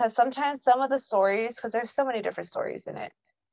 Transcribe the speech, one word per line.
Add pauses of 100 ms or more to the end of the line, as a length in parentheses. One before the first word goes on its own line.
'Cause
sometimes
some
of
the
stories,
'cause
there's
so
many
different
stories
in
it, (400)